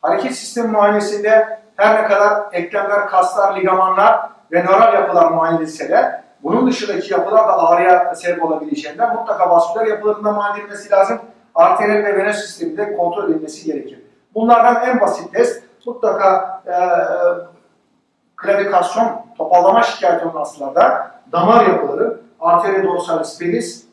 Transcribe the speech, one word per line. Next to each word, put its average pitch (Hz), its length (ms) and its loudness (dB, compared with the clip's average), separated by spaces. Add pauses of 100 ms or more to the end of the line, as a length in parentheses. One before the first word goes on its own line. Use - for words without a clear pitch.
Hareket 247 320 -2
sistemi - 340 -6
muayenesinde 208 920 2 (160)
her 214 260 4
ne - 60 -2
kadar 208 340 2 (100)
eklemler, 202 540 -2
kaslar, 190 500 0
ligamanlar 190 760 2 (220)
ve 175 120 2
nöral 185 300 4
yapılar 170 360 2
muayene 165 260 0
edilse - 320 -6
de - 340 0 (200)
bunun 233 240 0
dışındaki 196 460 -4
yapılar 202 360 2
da 180 100 2
ağrıya 175 560 2
sebep 165 300 -4
olabileceğinden 160 720 -4
mutlaka - 360 -2
vasküler 220 360 2
yapılarında 208 460 -2
muayene 208 260 -4
edilmesi - 320 -12
lazım. 196 280 2 (360)
Arteriyel 214 500 2
ve 202 120 0
venöz 202 200 -2
sisteminde 202 600 -8
kontrol 175 340 -2
edilmesi 156 360 -6
gerekir. 143 360 -10 (320)
Bunlardan 233 540 4
en 233 120 0
basit 175 320 -4
test - 300 0 (240)
mutlaka, 196 800 0
e, 180 100 -4 (1600)
klavikasyon, 202 720 0 (300)
topallama 180 440 4
şikayeti 170 420 -2
olan 160 100 -6
hastalarda - 760 -2 (220)
damar 214 340 4
yapıları, - 540 -2 (200)
arteria 190 440 0
dorsalis 165 540 -4
penis - 540 -6